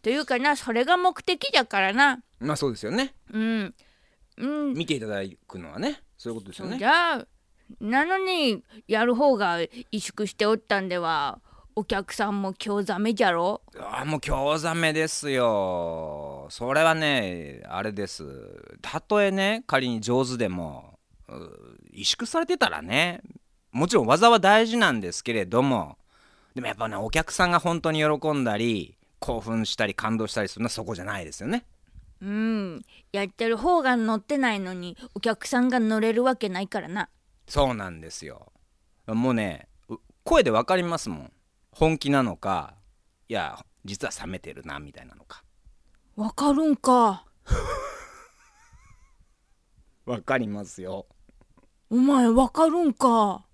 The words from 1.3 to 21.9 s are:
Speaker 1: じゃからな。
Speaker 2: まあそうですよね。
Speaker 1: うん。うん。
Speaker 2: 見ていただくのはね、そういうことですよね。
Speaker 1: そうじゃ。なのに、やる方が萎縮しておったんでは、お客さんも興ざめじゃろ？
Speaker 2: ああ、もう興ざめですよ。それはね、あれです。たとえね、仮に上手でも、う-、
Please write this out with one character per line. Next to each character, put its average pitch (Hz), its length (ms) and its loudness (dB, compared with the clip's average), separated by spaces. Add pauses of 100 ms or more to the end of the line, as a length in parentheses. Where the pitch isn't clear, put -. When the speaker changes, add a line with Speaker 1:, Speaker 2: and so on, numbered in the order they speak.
Speaker 1:
じ - 60 6
ゃ 240 80 2
か 202 140 -2
ら 190 120 2
な。 262 300 2 (160)
Speaker 2:
ま 147 160 -2
あ - 20 -2
そ 143 120 0
う - 20 2
で 107 60 -8
す - 100 -10
よ 131 60 -4
ね。 262 220 -2 (180)
Speaker 1:
う 214 60 -4
ん。 220 360 -2 (640)
う - 80 -6
ん。 294 280 -2
Speaker 2:
見 160 120 -4
て 156 80 -2
い 123 60 -4
た 110 60 -8
だ 101 140 -4 (280)
く 98 100 -14
の 82 140 -14
は 95 80 -12
ね、 202 220 -6 (140)
そ - 140 -10
う - 20 -8
い - 40 -8
う - 20 -10
こ 104 60 -14
と 95 80 -18
で - 40 -18
す - 40 -16
よ 190 60 -10
ね。 190 60 -8
Speaker 1:
そ 247 40 -8
う - 20 -8
じ 277 80 -2
ゃ。 330 400 2 (540)
な 254 240 0
の 381 140 0
に、 339 440 0 (240)
や 220 180 0
る 247 100 2
方 269 220 4
が 175 220 0
萎 220 420 -6
縮 - 280 -6
し - 60 -12
て 208 120 2
お 220 80 4
っ 220 40 -2
た 202 220 0
ん 190 80 -6
で 180 100 -2
は、 156 420 -2 (360)
お 214 80 -4
客 196 280 -4
さ 214 160 -2
ん 202 120 -2
も 190 120 -4
興 202 320 -4
ざ 190 160 -4
め 214 140 2
じ 220 100 2
ゃ 185 80 4
ろ？ 170 300 0 (140)
Speaker 2:
あ - 260 -8
あ、 - 20 -6
も 151 140 -2
う - 20 -4
興 147 380 0
ざ 165 160 -2
め 165 180 2
で 160 160 0
す 147 220 -6
よ。 82 1200 0
そ 123 220 -6
れ 151 100 4
は 160 120 6
ね、 95 720 -2
あ 92 140 -6
れ 107 100 -4
で 98 140 -4
す。 - 180 -14 (560)
た - 200 -8
と 208 200 0
え 196 120 4
ね、 196 340 0
仮 131 220 0
に 117 120 -2
上 123 240 2
手 123 120 -6
で 113 120 -2
も、 78 520 -10 (260)
う-、 - 80 -18 (600)